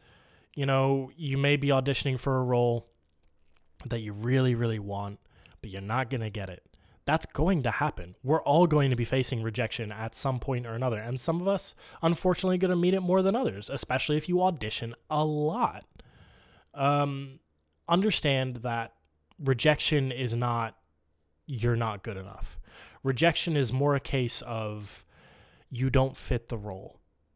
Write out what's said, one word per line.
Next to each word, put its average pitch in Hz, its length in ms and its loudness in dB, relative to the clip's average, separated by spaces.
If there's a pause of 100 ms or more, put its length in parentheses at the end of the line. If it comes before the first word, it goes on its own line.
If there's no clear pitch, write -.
(560)
you 143 80 -4
know, 135 500 2
you 147 220 -4
may 143 200 4
be 139 120 0
auditioning 135 500 2
for 131 200 0
a 127 60 0
role 120 440 2 (960)
that 117 160 -6
you 104 140 -8
really, 127 400 2
really 113 240 0
want, 101 420 -8 (400)
but 110 100 -12
you're 95 120 -10
not 117 260 -2
gonna 113 220 -4
get 98 180 -8
it. 90 160 -16 (400)
That's 156 220 0
going 165 380 2
to 117 80 0
happen. 92 500 -4
We're 147 200 2
all 160 260 6
going 143 220 4
to 123 60 2
be 117 80 0
facing 127 380 0
rejection 110 480 -4
at 110 240 -8
some 131 240 -2
point 123 280 -2
or 113 80 -6
another. 117 240 0
And 120 220 -4
some 170 200 -2
of 180 80 -2
us, 196 260 0 (260)
unfortunately, 180 580 2
gonna 180 180 2
meet 180 180 4
it 190 60 2
more 185 220 4
than 196 120 4
others, 123 340 -2
especially - 480 -2
if 156 120 -2
you 180 120 2
audition 127 540 -2 (160)
a 156 140 0
lot. 156 600 -2 (920)
Um, 139 640 0 (480)
understand 143 680 2
that 117 360 -4 (440)
rejection 135 720 2
is 123 220 -2
not, 117 420 -2 (680)
"You're 120 300 0
not 110 280 -2
good 104 120 -6
enough." 95 440 -8 (420)
Rejection 156 540 2
is 123 160 0
more 139 240 2
a 135 40 -2
case 127 420 -2
of 107 640 -8 (640)
you 127 200 -2
don't 135 260 2
fit - 340 -2
the 117 80 -4
role. 104 420 -10 (360)